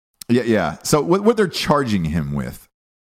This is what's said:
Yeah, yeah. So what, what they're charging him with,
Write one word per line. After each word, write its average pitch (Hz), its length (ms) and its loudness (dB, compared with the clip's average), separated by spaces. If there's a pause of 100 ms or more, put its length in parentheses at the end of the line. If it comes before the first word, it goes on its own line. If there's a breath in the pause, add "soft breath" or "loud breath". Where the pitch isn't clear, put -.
(300)
Yeah, 120 140 2
yeah. 98 400 0
So 151 180 2
what, 170 220 0
what 220 140 4
they're 208 100 2
charging 123 580 0
him 76 280 -4
with, 65 340 -8 (420)